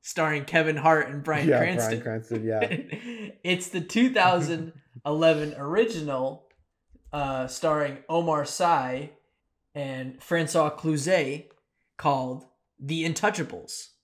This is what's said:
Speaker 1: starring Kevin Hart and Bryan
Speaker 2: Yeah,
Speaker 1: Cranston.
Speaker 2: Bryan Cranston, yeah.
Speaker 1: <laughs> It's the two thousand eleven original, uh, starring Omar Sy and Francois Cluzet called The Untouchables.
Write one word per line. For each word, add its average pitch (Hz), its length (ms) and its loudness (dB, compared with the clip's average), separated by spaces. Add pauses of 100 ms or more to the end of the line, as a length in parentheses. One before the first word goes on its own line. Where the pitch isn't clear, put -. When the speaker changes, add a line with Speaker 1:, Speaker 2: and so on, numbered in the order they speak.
Speaker 1:
starring 151 420 -2
Kevin 156 320 2
Hart 156 320 4
and 143 140 -8
Bryan 151 260 0
Speaker 2:
Yeah, 127 100 6
Speaker 1:
Cranston. 117 420 0
Speaker 2:
Bryan 110 240 -4
Cranston, 110 200 -4
yeah. 110 160 0
Speaker 1:
<laughs> 226 840 -6
It's 180 240 -2
the 185 120 -4
two 247 320 2
thousand 170 600 2 (340)
eleven 151 500 2
original, 151 920 -2 (640)
uh, 135 340 -4
starring 147 520 0 (100)
Omar 160 360 2
Sy 147 680 0 (600)
and 131 480 -8
Francois 160 540 0
Cluzet 151 760 -2 (460)
called 131 500 -2 (340)
The 160 240 -4
Untouchables. - 840 -4 (140)